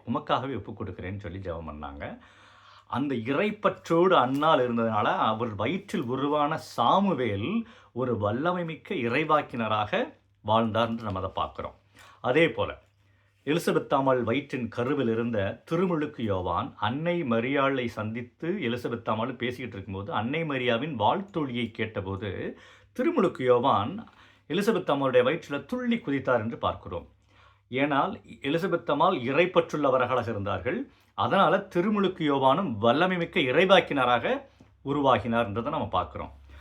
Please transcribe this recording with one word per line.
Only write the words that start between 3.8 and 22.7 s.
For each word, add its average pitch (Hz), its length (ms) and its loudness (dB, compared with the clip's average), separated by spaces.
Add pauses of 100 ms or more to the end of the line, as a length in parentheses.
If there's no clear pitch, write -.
அன்னாள் 139 540 4
இருந்ததுனால 113 480 2
அவர் 110 380 0
வயிற்றில் 156 480 -4
உருவான 143 560 0
சாமுவேல் 147 1080 0 (260)
ஒரு 120 260 -2
வல்லமை 147 460 -2
மிக்க 160 300 -8
இறைவாக்கினராக 143 1200 0 (280)
வாழ்ந்தார் 113 480 2
என்று 113 160 -8
நம்ம 95 140 -4
அதை 92 160 -4
பார்க்கிறோம். - 400 -6 (460)
அதே 147 280 4
போல 92 300 -4 (640)
எலிசபெத் 160 500 0
அம்மாள் 135 280 4
வயிற்றின் 123 460 -2
கருவில் 123 400 -2
இருந்த 113 640 -2
திருமுழுக்கு 160 520 -2
யோவான் 92 540 -2
அன்னை 160 460 -2
மரியாளை 131 640 0
சந்தித்து 123 760 -6
எலிசபெத் 120 480 -4
அம்மாள் 113 260 -2
பேசிக்கிட்டு 120 400 -6
இருக்கும்போது, 98 380 -8
அன்னை 135 320 -2
மரியாவின் 127 500 0
வாழ்த்தொழியை 123 760 -2
கேட்டபோது, 101 880 -6 (400)